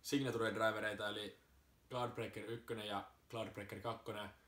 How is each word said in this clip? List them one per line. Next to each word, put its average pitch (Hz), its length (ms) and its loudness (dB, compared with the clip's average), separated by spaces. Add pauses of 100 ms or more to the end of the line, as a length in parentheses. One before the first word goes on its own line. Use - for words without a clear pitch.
signature 117 540 4
drivereita, 107 540 2
eli 104 300 -6 (500)
Cloudbreaker 117 560 -2
ykkönen 113 420 -4
ja 98 160 0 (260)
Cloudbreaker 104 500 -4
kakkonen. 104 500 -4 (180)